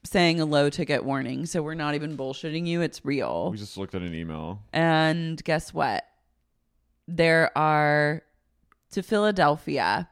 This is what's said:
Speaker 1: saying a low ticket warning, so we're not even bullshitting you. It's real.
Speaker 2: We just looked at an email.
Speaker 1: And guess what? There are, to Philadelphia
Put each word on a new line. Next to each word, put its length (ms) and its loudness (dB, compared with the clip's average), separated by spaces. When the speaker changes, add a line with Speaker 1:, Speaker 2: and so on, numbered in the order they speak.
Speaker 1:
saying 360 2
a 40 2
low 260 4
ticket 340 -2
warning, 420 -4
so 160 -4
we're 120 -6
not 200 -4
even 220 -6
bullshitting 500 -6
you. 160 0
It's 220 -4
real. 460 -2
Speaker 2:
We 80 -6
just 180 -12
looked 180 -8
at 80 -4
an 120 -6
email. 460 -8
Speaker 1:
And 720 0
guess 280 -2
what? 320 -2
There 480 4
are, 640 2
to 100 -4
Philadelphia 1080 2